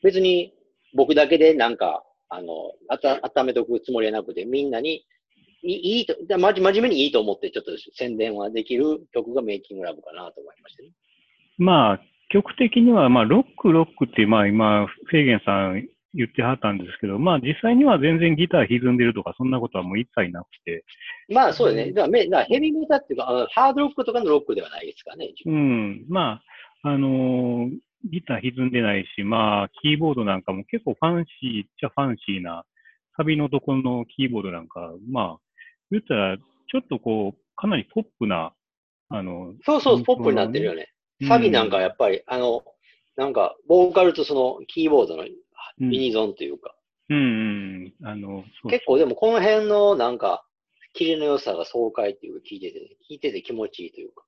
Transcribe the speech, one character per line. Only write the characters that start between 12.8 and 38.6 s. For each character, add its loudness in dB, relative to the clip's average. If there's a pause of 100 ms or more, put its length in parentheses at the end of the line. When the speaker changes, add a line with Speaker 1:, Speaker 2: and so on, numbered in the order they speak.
Speaker 2:
に 8
は、 4
ま 6
あ、 4
ロ 4
ッ 0 (120)
ク、 4
ロ 6
ッ -8 (100)
ク 0
っ -8
て、 2
ま 4
あ、 4
今、 2
フ -4
ェ 4
ー 2
ゲ 4
ン 0
さ 0
ん -6 (280)
言 -2
っ -10
て -4
は 0
っ -4
た 0
ん -4
で -8
す -16
け -6
ど、 -4
ま 2
あ、 0
実 -4
際 2
に 6
は 4
全 2
然 2
ギ 0
タ 2
ー 4
歪 2
ん 2
で 4
る 2
と -6
か、 -10
そ -4
ん 0
な -2
こ -6
と -6
は -6
も -8
う -2
一 -6
切 0
な -12
く -18 (180)
て。 -10 (440)
Speaker 1:
ま 4
あ、 -2
そ 2
う 4
だ 0
ね。 -2
Speaker 2:
う -6
ん。 -10
Speaker 1:
だ 2
か 2
ら、 0
め-、 4
だ 2
か 2
ら 2
ヘ 0
ビ 0
ー -2
メ -4
タ 2
っ -4
て -8
い -8
う -8
か、 -6
あ -2
の、 0
ハ 2
ー -2
ド -2
ロ 0
ッ -10
ク -4
と -4
か -2
の -2
ロ 4
ッ -2
ク -4
で -4
は -14
な -14
い -12
で -14
す -20
か -18
ね、 -14 (140)
Speaker 2:
う -4
ん。 -2
ま -4 (400)
あ、 -4
あ 0
の 0
ー、 -6 (400)
ギ -6
タ -6
ー -6
歪 -4
ん -2
で 0
な 0
い -4 (100)
し、 -6
ま 0
あ、 -10 (140)
キ 2
ー -4
ボ 0
ー 0
ド -4
な 0
ん -6
か -6
も -8
結 -8
構 -4
フ -20
ァ 2
ン -2 (160)
シ -8
ー -6
っ -20 (120)
ち -6
ゃ -4
フ -4
ァ 0
ン -4
シ -6
ー -10
な、 -12 (520)
サ -2
ビ 0
の -2
と -2
こ -2
の -2
キ -4
ー -2
ボ -4
ー -10
ド -8
な -10
ん -20
か、 -14 (180)
ま -4
あ、 - (520)
言 -2
っ -20
た -2
ら、 0
ち -16 (320)
ょ 0
っ -4
と -6
こ -2
う、 -20 (180)
か -6
な 0
り -2
ポ -6
ッ -6 (140)
プ -2
な、 -2 (560)